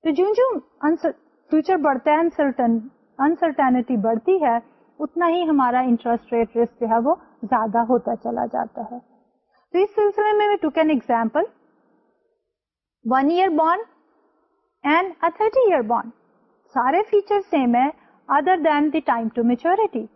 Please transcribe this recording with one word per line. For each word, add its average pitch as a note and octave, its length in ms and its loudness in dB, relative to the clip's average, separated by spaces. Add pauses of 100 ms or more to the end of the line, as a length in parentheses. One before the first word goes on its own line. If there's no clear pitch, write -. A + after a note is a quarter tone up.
تو D#4+ 60 0
جوں F#4 260 0
جوں B4+ 140 2 (1000)
فیوچر D#4 320 0
بڑھتا C#4 280 0
ہے، D4+ 80 4
انسرٹن، C#4 580 0 (480)
انسرٹینٹی C4 800 0
بڑھتی A3+ 400 0
ہے، A#3 140 2 (420)
اتنا E4+ 300 -4
ہی F4 200 0
ہمارا B3+ 400 2
انٹرسٹ A#3 440 -2
ریٹ A#3 240 -2
رسک A#3 240 -2
جو A#3 80 -2
ہے A3+ 160 2
وہ D#4 100 2 (360)
زیادہ A3+ 380 0
ہوتا A#3+ 340 0
چلا A#3 300 -4
جاتا - 380 -6
ہے۔ B3 80 -14 (760)
تو F4 40 2
اس G#4 180 0
سلسلے G#4 420 0
میں G#4 100 2
we G#4 160 2
took D#4 200 -2
an D#4 100 2
example، A#3 520 -2 (1600)
one C4 260 2
year F4+ 300 2
bond F4+ 260 0 (1000)
and E4 300 0 (140)
a - 100 0
thirty A4 300 2
year D4+ 140 2 (100)
bond، A3+ 180 -4 (640)
سارے C4+ 360 0
فیچر G4+ 300 0 (100)
سیم B3 240 2
ہے C4 140 2 (400)
other D#4 380 2
than D4 300 2
the D#4 140 -4
time A#3 280 -2
to A#3 120 0
maturity۔ E4 540 -2 (120)